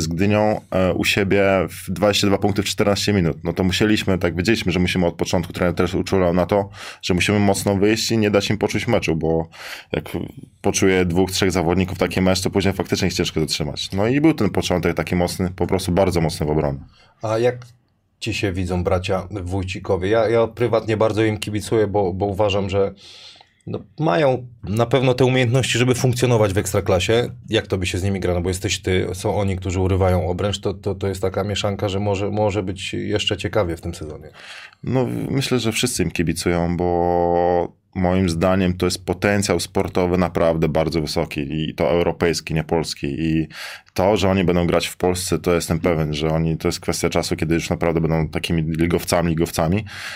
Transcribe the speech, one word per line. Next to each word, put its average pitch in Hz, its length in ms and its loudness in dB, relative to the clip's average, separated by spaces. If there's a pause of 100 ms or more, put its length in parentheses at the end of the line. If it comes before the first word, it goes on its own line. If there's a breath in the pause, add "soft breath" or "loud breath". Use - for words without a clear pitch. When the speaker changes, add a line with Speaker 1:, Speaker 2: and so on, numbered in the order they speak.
Speaker 1:
z 80 60 -2
Gdynią, 104 540 2 (100)
e, 92 240 2
u 101 100 -2
siebie 98 400 2 (240)
w - 220 -12
dwadzieścia 101 360 2
dwa 98 120 4
punkty 101 240 0
w - 40 -2
czternaście 101 460 0
minut. 82 320 2
No 85 80 -2
to 92 120 0
musieliśmy, 101 540 2
tak 85 180 -2
wiedzieliśmy, 92 360 0
że 87 80 2
musimy 90 260 2
od 85 80 0
początku, 87 380 -2
trener 87 220 0
też 90 200 0
uczulał 90 400 2
na 90 120 2
to, 101 220 2 (340 loud breath)
że 92 120 0
musimy 101 240 2
mocno 101 380 2
wyjść 107 340 2
i 113 80 2
nie 104 120 2
dać 101 200 2
im 104 80 0
poczuć 104 300 -2
meczu, 85 280 0
bo 80 320 0 (440 loud breath)
jak - 120 -2 (580)
poczuje 95 420 4
dwóch, 90 260 2
trzech 95 220 2
zawodników 90 460 0
taki 92 220 0
mecz, 92 200 2
to 90 100 -2
później 95 240 0
faktycznie 92 340 -2
ich 80 60 -4
ciężko 80 260 -2
zatrzymać. 73 520 -4
No 98 140 0
i 135 140 0
był 156 140 4
ten 104 160 0
początek 87 460 0
taki 85 200 -2
mocny, 90 400 0
po 87 100 0
prostu 92 260 -2
bardzo 90 280 2
mocny 78 260 -2
w 73 40 -2
obronie. 73 280 0 (440 soft breath)
Speaker 2:
A 110 160 -2
jak 120 180 2 (640)
ci 104 140 -6
się 101 180 -2
widzą 90 320 -2
bracia 92 460 -2
Wójcikowie? 92 800 -4
Ja, 110 200 2
ja 113 180 2
prywatnie 113 500 0
bardzo 107 280 2
im 107 140 0
kibicuję, 107 480 -2
bo, 95 260 0
bo 95 140 -2
uważam, 98 440 0
że 98 240 0 (720 loud breath)
no, - 140 -8 (180)
mają 151 480 0 (180)
na 107 220 0
pewno 131 280 4
te 131 100 4
umiejętności, 127 540 2
żeby 123 160 4
funkcjonować 120 580 4
w 92 60 2
Ekstraklasie. 101 720 2 (200)
Jak 107 180 0
to 98 120 -2
by 92 80 -2
się 92 120 -4
z 87 40 -4
nimi 98 180 0
gra? 87 140 0
No 87 60 0
bo 87 100 0
jesteś 92 320 -2
ty, 95 300 0
są 92 240 -2
oni, 98 200 0
którzy 92 240 -2
urywają 92 480 2
obręcz, 95 320 -2
to, 98 140 -4
to, 98 200 -6
to 98 140 -4
jest 95 140 -4
taka 95 220 -2
mieszanka, 101 440 -2
że 98 120 -2
może, 101 300 -2
może 104 320 0
być 95 320 -8
jeszcze 101 420 -2
ciekawie 98 400 -2
w - 40 -16
tym 82 140 -8
sezonie. 76 360 -14 (540 loud breath)
Speaker 1:
No, 123 220 0 (240)
myślę, 131 280 0
że 110 140 0
wszyscy - 300 -2
im 82 80 0
kibicują, 87 640 0
bo 87 1040 2 (160)
moim 92 340 2
zdaniem 92 480 2
to 90 100 0
jest - 180 -4
potencjał 98 560 0
sportowy 90 580 0
naprawdę 82 500 2
bardzo 80 320 0
wysoki 78 400 -4 (300)
i - 40 -12
to - 160 0
europejski, 85 640 0
nie 80 100 0
polski. 78 420 -4 (120)
I 80 300 0 (460 loud breath)
to, 95 220 4
że 95 140 2
oni 95 140 4
będą 87 220 2
grać 85 200 0
w - 100 -10
Polsce, 90 420 0
to 87 160 0
jestem 82 260 0
pewien, 78 340 0
że 76 160 -2
oni, 80 260 0
to 87 120 -2
jest - 120 -4
kwestia - 300 -2
czasu, 90 260 -2
kiedy 80 180 0
już 80 160 -2
naprawdę 82 300 0
będą 80 280 0
takimi 82 340 -2
ligowcami, 85 680 0
ligowcami. 82 540 0 (320 loud breath)